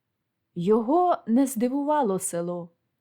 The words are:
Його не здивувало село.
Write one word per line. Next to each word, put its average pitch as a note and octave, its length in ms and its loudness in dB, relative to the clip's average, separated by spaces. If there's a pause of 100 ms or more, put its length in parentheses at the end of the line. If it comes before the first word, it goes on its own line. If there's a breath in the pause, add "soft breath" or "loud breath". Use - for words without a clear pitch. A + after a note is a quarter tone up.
(560)
Його A#3 640 2 (100)
не B3+ 200 2
здивувало C4 720 -2
село. F3 500 -6 (320)